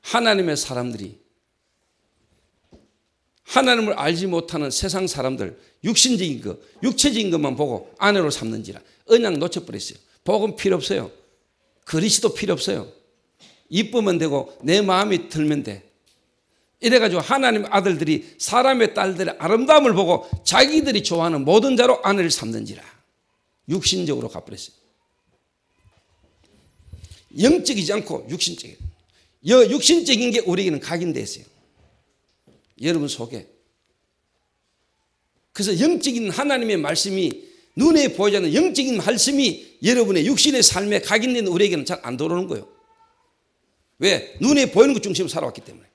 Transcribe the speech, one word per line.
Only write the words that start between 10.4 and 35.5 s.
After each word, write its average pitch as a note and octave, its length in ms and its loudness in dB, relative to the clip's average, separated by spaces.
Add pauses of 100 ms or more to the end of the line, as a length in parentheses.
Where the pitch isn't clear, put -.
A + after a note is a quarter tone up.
필요 F#3+ 200 0
없어요. C#3 360 -6 (760)
그리스도 G3 460 0
필요 F#3+ 180 -4
없어요. D#3 340 -6 (840)
이쁘면 G#3 500 0
되고 C#3+ 420 -4
내 E3 180 0
마음이 F#3+ 500 0
들면 D3+ 340 -2
돼. G2 260 -14 (920)
이래가지고 A3 380 4
하나님 A#3 480 0
아들들이 E3 680 0
사람의 B3 560 2
딸들의 F#3+ 460 -2
아름다움을 B3 560 4
보고 F3 340 0 (140)
자기들이 C4+ 580 2
좋아하는 E3 440 -2
모든 A3 300 4
자로 B3 280 4
아내를 F#3+ 260 0
삼는지라. A2 540 -6 (840)
육신적으로 D#3 600 -2
가버렸어요. - 460 -16 (2750)
영적이지 A3 520 2
않고 - 360 -6
육신적이에요. - 480 -8 (720)
여-, A#3+ 180 10
육신적인 C#4 640 2
게 A3+ 120 0
우리에게는 F3+ 400 -2
각인돼 E3+ 380 -4
있어요. - 260 -12 (1400)
여러분 D#3 240 -2
속에. A#2 400 -10 (2000)